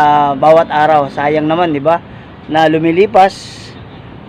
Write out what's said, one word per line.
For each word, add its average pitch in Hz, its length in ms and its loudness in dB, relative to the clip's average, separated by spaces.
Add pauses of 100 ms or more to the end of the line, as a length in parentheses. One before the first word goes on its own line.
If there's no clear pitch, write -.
(400)
bawat 160 320 2
araw. 151 400 0
Sayang 151 320 -4
naman, 160 320 -2
di 139 80 -6
ba? 165 160 0 (480)
Na 156 240 2
lumilipas, 185 960 0 (600)